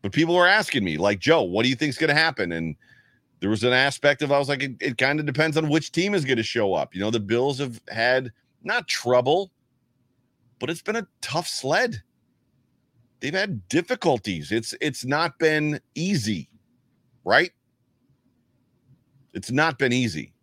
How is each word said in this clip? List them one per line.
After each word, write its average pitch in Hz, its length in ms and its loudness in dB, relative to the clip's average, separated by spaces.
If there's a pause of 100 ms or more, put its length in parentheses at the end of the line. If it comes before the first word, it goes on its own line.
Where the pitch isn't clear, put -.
But 98 120 -6
people 165 240 2
were 180 100 6
asking 185 380 2
me, 80 120 -2
like, 98 220 2
"Joe, 151 240 4
what 95 220 0
do 127 40 4
you 131 80 0
think's 143 220 -4
gonna 151 160 2
happen?" 147 380 0
And 82 240 -4 (600)
there 98 120 -2
was 110 140 0
an 123 80 4
aspect 139 500 2
of, 143 100 0
I 143 60 4
was 139 100 0
like, 139 140 -2
"It, 135 180 -8
it 120 180 -4
kinda 143 240 0
depends 147 340 0
on 160 120 0
which 147 240 0
team 190 220 0
is 165 100 0
gonna 127 180 0
show 104 320 0
up." 71 200 -4
You 92 60 -6
know, 107 100 -2
the 117 100 0
Bills 120 380 0
have 127 300 -6
had, 123 440 0 (300)
not 226 260 -4
trouble, 143 640 0 (1040)
but 127 120 -6
it's 170 120 -6
been 208 140 -4
a 226 100 -4 (140)
tough 262 260 -4
sled. 165 560 -2 (1160)
They've 135 120 -6
had 190 360 -4
difficulties. 123 840 -2
It's, 110 300 -4
it's 143 240 -4
not 151 340 -2
been 151 420 0 (140)
easy, 131 560 -4 (720)
right? 135 280 2 (1800)
It's - 200 -8
not 151 260 2
been 127 140 2
easy. 101 500 -2